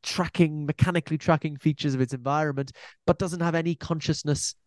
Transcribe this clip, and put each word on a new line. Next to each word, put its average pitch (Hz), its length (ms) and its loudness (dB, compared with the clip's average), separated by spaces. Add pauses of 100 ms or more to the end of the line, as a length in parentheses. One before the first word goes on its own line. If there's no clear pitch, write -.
tracking, 156 640 0
mechanically 160 540 2
tracking 156 380 0
features 143 380 0
of 131 60 0
its 131 140 0
environment, 135 580 -2 (340)
but 175 120 2
doesn't 175 220 -4
have 170 140 2
any 165 200 0
consciousness - 800 -2 (120)